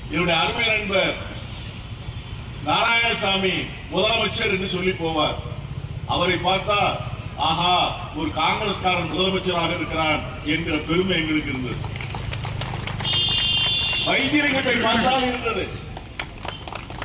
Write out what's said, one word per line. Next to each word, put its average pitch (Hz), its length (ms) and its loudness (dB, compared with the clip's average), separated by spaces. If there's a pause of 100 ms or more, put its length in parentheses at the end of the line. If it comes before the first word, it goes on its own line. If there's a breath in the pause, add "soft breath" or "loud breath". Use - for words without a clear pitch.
(100)
என்னுடைய 170 300 2
அருமை 233 260 0
நண்பர் 196 480 2 (1500)
நாராயணசாமி 202 840 2 (420)
முதலமைச்சர் 220 560 2
என்று 190 180 0
சொல்லி 185 220 0
போவார். 160 440 0 (720)
அவரை 175 280 2
பார்த்தா, 190 640 2 (400)
"ஆஹா, 165 800 2
ஒரு 156 120 -2
காங்கிரஸ்காரன் 180 840 0
முதலமைச்சராக 180 640 2
இருக்கிறான்" 156 460 0 (240)
என்கிற 160 320 0
பெருமை 175 400 2
எங்களுக்கு 151 340 0
இருந்தது. 127 460 -4 (2000)
வைத்திலிங்கத்தை 269 760 4
பார்த்தால் 240 400 4
இருந்தது. 226 640 -2 (1200)